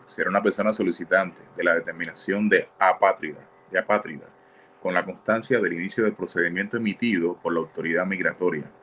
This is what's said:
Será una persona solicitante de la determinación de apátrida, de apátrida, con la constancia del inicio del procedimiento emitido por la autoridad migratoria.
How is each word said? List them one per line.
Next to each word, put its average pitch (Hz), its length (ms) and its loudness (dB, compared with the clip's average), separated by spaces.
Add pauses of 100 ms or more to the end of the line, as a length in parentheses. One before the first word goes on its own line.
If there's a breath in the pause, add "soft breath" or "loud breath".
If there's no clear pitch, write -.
Será - 240 -4
una 98 120 2
persona 104 320 2
solicitante 92 640 0 (180)
de 87 80 -4
la 85 120 4
determinación 85 760 -2
de 90 180 4 (120)
apátrida, 90 600 2 (320)
de 92 80 0
apátrida, 92 460 -2 (560 soft breath)
con 90 120 -2
la 90 100 2
constancia 110 560 -2
del 90 140 0
inicio 95 300 -2
del 107 100 0
procedimiento 90 640 -4
emitido 98 580 0
por 85 180 -4
la 85 60 0
autoridad 82 460 -2
migratoria. 87 580 -2 (200)